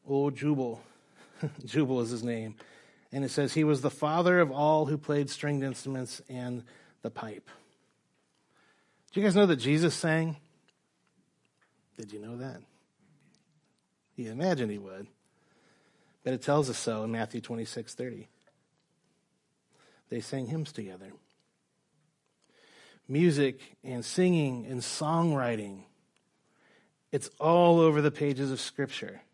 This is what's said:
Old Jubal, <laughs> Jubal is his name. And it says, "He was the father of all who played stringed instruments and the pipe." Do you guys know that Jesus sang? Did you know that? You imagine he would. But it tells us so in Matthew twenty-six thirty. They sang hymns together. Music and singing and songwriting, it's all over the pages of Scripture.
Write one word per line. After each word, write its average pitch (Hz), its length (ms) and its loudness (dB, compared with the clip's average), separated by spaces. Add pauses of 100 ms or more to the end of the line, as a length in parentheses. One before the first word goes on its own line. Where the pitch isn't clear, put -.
Old 139 300 0
Jubal, 127 460 -2 (420)
<laughs> - 420 -10
Jubal 127 360 0
is 117 80 -2
his 117 140 -6
name. 113 320 -6 (580)
And 139 100 -2
it 127 80 -4
says, 139 220 0
"He 156 100 2
was 147 180 2
the 139 100 0
father 175 500 2
of 147 100 2
all 151 360 4
who 147 100 -2
played 147 320 -2
stringed 143 340 -2
instruments 131 640 -8
and 123 360 -8 (380)
the 117 80 -6
pipe." - 400 -14 (1600)
Do 196 80 2
you 208 40 4
guys 190 120 6
know 208 80 10
that 165 120 4
Jesus 147 360 2
sang? 160 420 0 (1600)
Did 107 160 -16
you 107 80 -12
know 117 180 -12
that? 131 240 -12 (1500)
You 113 160 -10
imagine 135 380 0
he 104 80 -6
would. 98 300 -14 (1160)
But 131 100 -2
it 123 100 -6
tells 143 260 2
us 113 80 -6
so 110 260 -4
in 113 80 -4
Matthew 113 300 -6
twenty-six 113 520 -10
thirty. 120 340 -12 (1800)
They 117 120 -6
sang 131 240 -6
hymns 156 260 -6
together. 95 400 -12 (2000)
Music 143 520 4 (240)
and 123 220 -8
singing 156 600 2
and 127 140 -6
songwriting, 135 1000 -2 (1300)
it's - 180 -6 (100)
all 170 400 6
over 156 220 6
the 147 100 4
pages 139 400 -2
of 131 100 -6
Scripture. - 600 -8 (120)